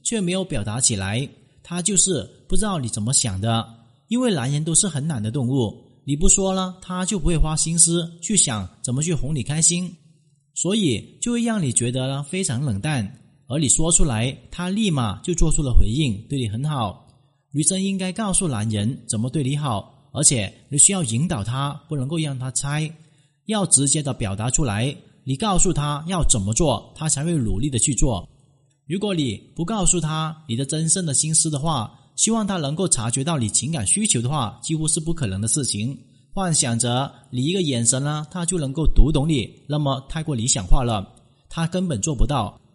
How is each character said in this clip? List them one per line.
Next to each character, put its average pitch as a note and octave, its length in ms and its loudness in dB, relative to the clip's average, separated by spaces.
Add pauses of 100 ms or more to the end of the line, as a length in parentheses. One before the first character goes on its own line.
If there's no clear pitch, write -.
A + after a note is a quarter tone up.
却 A3+ 160 -2
没 F3 100 0
有 F#3 140 -2
表 C3+ 180 -4
达 A#2 180 -4
起 B2 140 2
来， G2+ 340 -2 (340)
他 F3 200 -8
就 G3 140 0
是 E3 320 2 (200)
不 - 80 2
知 - 60 6
道 G3 160 -2
你 B2 100 -4
怎 G#2+ 140 -6
么 A2 100 0
想 F#2+ 280 0
的。 A2+ 260 0 (400)
因 A#3+ 140 -2
为 A#3+ 120 2
男 C3+ 180 -2
人 D3 120 0
都 E3 120 -2
是 G3 140 4
很 D3+ 200 -4
懒 C3+ 120 -2
的 G#2+ 120 -2
动 B2+ 160 -2
物， B2 560 -2
你 C#3 120 -2
不 F#3+ 120 4
说 F#3+ 240 4
了， F#3 280 -4
他 F3+ 240 -4
就 G3+ 140 -2
不 D3 80 -2
会 E3 100 4
花 D#3 200 0
心 E3 200 -2
思 E3 320 2 (140)
去 G#3+ 140 0
想 G#2+ 320 0 (140)
怎 A#2+ 120 -2
么 C#3+ 80 -2
去 F3 100 0
哄 D3+ 220 -2
你 B2+ 80 -2
开 D3+ 180 -2
心， F3 340 0 (600)
所 F#3 200 0
以 D#3 460 -2
就 A#3+ 120 -2
会 A#3 100 0
让 A3 200 0
你 B2+ 100 0
觉 A#2+ 200 0
得 B2+ 140 -2
呢 C#3 160 -4
非 F#3 200 -4
常 C3+ 200 -2
冷 G#2 180 -2
淡， C3 400 -4 (280)
而 A#2+ 100 -2
你 C3+ 100 0
说 D#3+ 240 2
出 F3+ 120 6
来， B2 300 0 (160)
他 F3+ 200 -8
立 G#3 200 0
马 A#2 300 -2
就 F3+ 140 -4
做 D#3+ 180 4
出 D#3+ 100 2
了 B2 120 0
回 - 140 10
应， A#2 400 0
对 C#3 100 -4
你 A#2 100 -2
很 A2+ 160 -4
好。 B2+ 420 -4 (440)
女 C#3+ 120 0
生 F#3+ 200 2
应 G3 160 -2
该 F#3 140 -4
告 G3+ 200 -2
诉 F3+ 140 0
男 A2 220 -2
人 G#2+ 380 -2
怎 A#2 140 -2
么 B2+ 80 -2
对 D3+ 140 -2
你 C3+ 140 0
好， C#3 560 -6
而 C3+ 100 -2
且 G#2+ 300 0 (180)
你 C#3+ 80 -2
需 G3 140 4
要 F#3 100 0
引 B2 240 0
导 C3 180 -2
他， C3+ 280 -4 (160)
不 D3+ 80 -4
能 C3 100 -4
够 D#3+ 120 -4
让 C#3+ 200 -4
他 B2+ 140 -6
猜， D3+ 380 -4 (560)
要 G#3 200 0
直 C#3 220 4
接 D3 140 0
的 C3+ 100 -2
表 G2+ 220 -4
达 G#2+ 160 -4
出 - 140 0
来， A#2 300 0 (300)
你 D3+ 120 -2
告 G3+ 220 0
诉 F3 140 4
他 D3 360 -2
要 F#3 160 0
怎 - 160 4
么 G2+ 120 0
做， C#3 420 0
他 D#3 140 -4
才 D3 160 -2
会 E3+ 80 0
努 G#2+ 260 0
力 C#3 120 0
的 B2 80 -2
去 - 160 2
做。 G#2+ 340 2 (580)
如 F3 120 -4
果 G3+ 160 -2
你 C3 220 0 (180)
不 E3 100 -4
告 G#3 200 -2
诉 E3+ 160 2
他 D#3 480 -4
你 A#2 80 -2
的 C#3 80 -2
真 D#3+ 240 -2
正 F3 180 0
的 C#3 80 -4
心 D#3+ 200 0
思 D#3+ 140 2
的 D3 100 -2
话， C3+ 360 -2 (220)
希 - 140 0
望 A3 160 0
他 F#3+ 120 -2
能 C#3+ 160 -2
够 F#3 120 -2
察 A#2+ 240 0
觉 C3+ 140 -2
到 D#3+ 140 0
你 A2 100 0
情 C3+ 240 -2
感 A2+ 140 -4
需 G#3+ 200 0
求 B2 140 2
的 B2 80 -2
话， C3 340 -4
几 D#3+ 120 -4
乎 D#3 120 -2
是 D#3+ 140 0
不 D#3 140 -2
可 B2 120 -2
能 F#2+ 140 -4
的 A2+ 80 -2
事 D3 160 0
情。 A2+ 340 -4 (360)
幻 F#3 200 0
想 A#2 240 2
着 B2 320 0 (200)
你 B2+ 140 -2
一 D#3+ 80 0
个 G3 100 0
眼 B2 240 0
神 C3 180 2
呢， D3+ 260 -4
他 F3+ 140 -6
就 F3 140 -2
能 C3+ 140 -4
够 D3 140 2
读 B2+ 240 10
懂 D3 160 4
你， C#3+ 220 2 (180)
那 D3 120 -2
么 C3+ 300 0
太 D#3+ 140 -4
过 D3 120 -4
理 G#2+ 120 -2
想 - 200 0
化 C#3 180 8
了， G#2 300 -2 (340)
他 E3 180 -2
根 F3+ 220 -2
本 B2+ 120 -2
做 D3 140 -2
不 A#2 120 4
到。 B2+ 340 -2 (140)